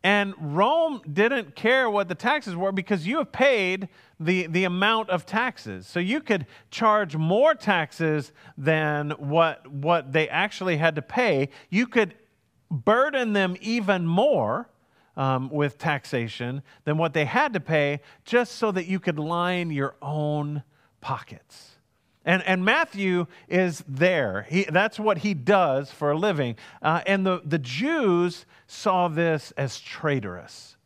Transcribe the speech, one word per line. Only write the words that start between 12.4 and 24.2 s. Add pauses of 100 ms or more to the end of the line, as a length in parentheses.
burden
them
even
more, (480)
um,
with
taxation (220)
than
what
they
had
to
pay (220)
just
so
that
you
could
line
your
own (380)
pockets. (500)
And,
and
Matthew (220)
is
there.